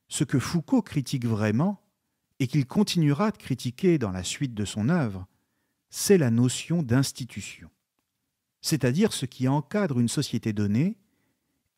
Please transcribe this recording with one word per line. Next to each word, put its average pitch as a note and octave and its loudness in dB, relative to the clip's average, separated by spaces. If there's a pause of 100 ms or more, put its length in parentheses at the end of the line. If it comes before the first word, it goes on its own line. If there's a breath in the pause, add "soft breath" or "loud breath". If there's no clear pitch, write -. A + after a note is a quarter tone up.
ce - -4
que C3+ 0
Foucault F3 0
critique B2+ -4
vraiment, A2+ 0 (560)
et C#3 2
qu'il C#3 0
continuera F3 2
de - -12
critiquer D3+ 0
dans G#2+ -2
la F#2 -6
suite B2 -6
de G#2 -2
son G#2 -2
œuvre, A2 -2 (640)
c'est - 4
la C3 4
notion B2 0
d'institution, A#2 -4 (880)
c'est-à-dire D3+ 2
ce - -4
qui B2+ -2
encadre D3 0
une A#2+ 4
société A2+ -2
donnée G#2+ 0 (800)